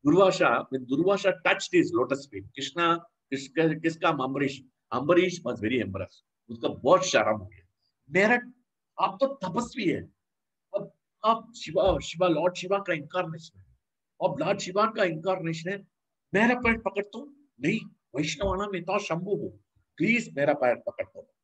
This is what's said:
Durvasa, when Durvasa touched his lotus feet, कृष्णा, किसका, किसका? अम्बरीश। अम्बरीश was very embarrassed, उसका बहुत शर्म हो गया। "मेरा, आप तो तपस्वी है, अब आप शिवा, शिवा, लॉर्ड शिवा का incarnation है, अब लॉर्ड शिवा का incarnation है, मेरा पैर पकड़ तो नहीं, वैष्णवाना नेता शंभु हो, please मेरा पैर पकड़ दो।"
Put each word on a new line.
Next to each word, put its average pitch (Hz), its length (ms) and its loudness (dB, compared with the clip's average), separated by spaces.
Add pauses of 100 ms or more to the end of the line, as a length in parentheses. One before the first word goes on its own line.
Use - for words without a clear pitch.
Durvasa, 175 420 6
when 131 360 -2
Durvasa 185 440 2
touched 185 460 0
his 160 100 6 (140)
lotus 131 200 0
feet, - 360 -14
कृष्णा, 165 400 0 (340)
किसका, 156 440 0
किसका? 165 360 0
अम्बरीश। 135 540 -2 (280)
अम्बरीश 175 560 2
was 120 80 -4
very 107 200 -2
embarrassed, 98 500 -6 (240)
उसका 117 180 -6
बहुत 160 360 4
शर्म 110 340 2
हो 98 80 -10
गया। - 220 -20 (420)
"मेरा, 202 260 4 (680)
आप 202 180 -4
तो 269 40 2
तपस्वी 214 580 -6
है, 147 180 0 (720)
अब 202 180 -6 (320)
आप 233 300 0
शिवा, 170 440 0
शिवा, 175 280 -2
लॉर्ड 170 280 2
शिवा 196 240 -2
का 180 140 -2
incarnation 160 680 -6
है, - 60 -20 (580)
अब 151 160 0
लॉर्ड 196 200 0
शिवा 190 260 0
का 214 180 0
incarnation 165 680 -2
है, 196 180 -8 (460)
मेरा 233 220 4
पैर 233 240 0
पकड़ 202 240 -4 (100)
तो - 200 -16 (280)
नहीं, 202 180 0 (360)
वैष्णवाना 190 500 -2
नेता 185 320 -4
शंभु 185 380 -2
हो, - 240 -8 (380)
please 226 400 -2
मेरा 143 160 2
पैर 123 220 2
पकड़ - 300 -10
दो।" - 380 -20